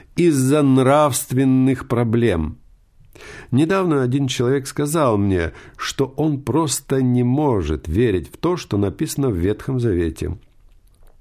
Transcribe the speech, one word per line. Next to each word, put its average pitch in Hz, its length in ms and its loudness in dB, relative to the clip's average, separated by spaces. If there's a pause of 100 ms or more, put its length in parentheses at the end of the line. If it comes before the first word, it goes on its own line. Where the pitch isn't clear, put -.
(160)
из-за 147 460 2
нравственных 131 1300 2
проблем. 113 720 0 (880)
Недавно 160 540 2
один 131 240 0
человек 131 400 -2
сказал 147 500 0
мне, 95 340 0 (260)
что - 380 -4
он 147 260 -2
просто 135 600 -2
не 123 220 2
может 120 640 0
верить 92 440 0
в - 60 -20
то, 175 180 -2
что 107 220 -6
написано 135 520 -4
в 101 60 -2
Ветхом 107 440 -4
Завете. 85 580 -2 (840)